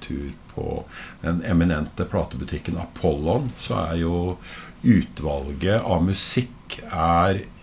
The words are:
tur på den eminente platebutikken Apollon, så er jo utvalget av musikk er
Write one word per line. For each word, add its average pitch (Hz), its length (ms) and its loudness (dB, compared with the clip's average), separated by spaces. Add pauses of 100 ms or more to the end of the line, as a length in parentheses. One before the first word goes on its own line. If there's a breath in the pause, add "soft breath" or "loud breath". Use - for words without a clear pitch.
tur 69 280 -6 (240)
på - 300 -6 (380 loud breath)
den 85 240 0
eminente 85 580 2
platebutikken 80 720 -4
Apollon, 85 800 0
så 92 320 -2
er 85 100 0
jo 87 360 0 (480 loud breath)
utvalget 73 1000 2
av 85 200 2
musikk - 760 0 (140)
er 87 480 4 (220)